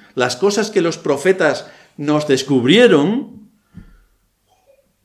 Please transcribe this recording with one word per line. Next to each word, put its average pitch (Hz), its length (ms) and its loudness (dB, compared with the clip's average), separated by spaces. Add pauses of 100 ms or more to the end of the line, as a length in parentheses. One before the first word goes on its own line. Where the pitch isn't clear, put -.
(140)
las 123 220 -2
cosas 208 340 -2
que 185 120 -2
los 165 180 -4
profetas 160 680 -2 (300)
nos 151 300 -2
descubrieron, 151 1200 2 (1600)